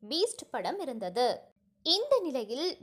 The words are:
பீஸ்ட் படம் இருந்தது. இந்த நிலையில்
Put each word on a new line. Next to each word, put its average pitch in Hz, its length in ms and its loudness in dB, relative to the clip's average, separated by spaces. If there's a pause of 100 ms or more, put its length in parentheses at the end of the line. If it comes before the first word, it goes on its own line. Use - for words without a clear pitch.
பீஸ்ட் 339 420 -2
படம் 247 300 -2
இருந்தது. 233 480 0 (580)
இந்த 466 360 4
நிலையில் 262 600 -4